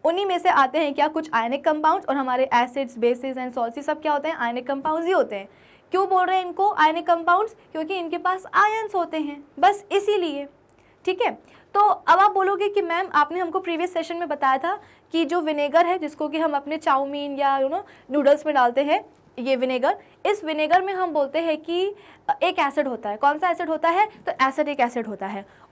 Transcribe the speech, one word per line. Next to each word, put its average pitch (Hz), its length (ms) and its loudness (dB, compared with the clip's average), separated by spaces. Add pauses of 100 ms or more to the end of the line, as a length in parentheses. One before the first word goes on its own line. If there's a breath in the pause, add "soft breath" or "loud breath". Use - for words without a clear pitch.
उन्हीं 359 220 0
में 359 120 0
से 359 100 -2
आते 269 300 4
हैं 294 160 0
क्या? 302 140 2
कुछ 311 260 -6
आयनिक 240 300 0
कंपाउंड्स, 320 420 2
और 269 100 0
हमारे 262 380 0
acids, 247 440 0
bases 247 360 0
and 254 180 -8
salts, 233 240 -4
ये 285 60 -10
सब 302 200 -4
क्या 302 100 0
होते 294 160 -2
हैं? 330 80 -4
आयनिक 240 300 -4
कंपाउंड्स 311 400 -2
ही 370 60 2
होते 262 240 2
हैं। 196 120 -10 (420 soft breath)
क्यों 381 180 0
बोल 370 180 2
रहे 370 120 2
हैं 370 60 -2
इनको 381 280 0
आयनिक 320 340 2
कंपाउंड्स? 349 500 2 (160 soft breath)
क्योंकि 320 260 -4
इनके 330 200 -4
पास 370 260 -2 (100)
आयंस 427 400 0
होते 330 240 -2
हैं, 285 260 -8 (140)
बस 392 340 2
इसीलिए, 359 540 0 (580 soft breath)
ठीक 370 180 -2
है। 370 80 2 (440 soft breath)
तो 403 60 4
अब 370 380 4
आप 403 120 6
बोलोगे 392 380 0
कि 403 140 0
"मैम, 349 320 -2
आपने 302 260 2
हमको 359 200 -2
प्रीवियस 349 320 -4
सेशन 330 240 -4
में 339 120 -6
बताया 269 300 2
था 349 200 -4 (340 loud breath)
कि 330 120 2
जो 339 160 0
विनेगर 302 460 2
है, 359 120 0
जिसको 302 300 -6
कि 311 100 -4
हम 311 180 0
अपने 285 200 -6
चाउमीन 285 600 -2
या, 277 240 0
you 269 80 0
know, 349 140 -4 (280 loud breath)
नूडल्स 285 360 2
में 302 80 0
डालते 247 280 2
हैं, 320 220 0 (340)
ये 262 180 0
विनेगर, 254 400 0 (300 loud breath)
इस 415 180 0
विनेगर 311 380 2
में 392 100 -4
हम 370 180 -2
बोलते 285 280 -2
हैं 330 240 0
कि 370 320 -2 (480 loud breath)
एक 359 160 0
एसिड 277 300 0
होता 226 220 -6
है।" 214 60 -4
कौन 285 220 2
सा 359 120 0
एसिड 330 180 -4
होता 320 200 0
है? 381 180 4
तो - 260 -6 (160)
एसिटिक 285 320 -2
एसिड 240 260 0
होता 196 200 -8
है। 202 180 -8 (280 soft breath)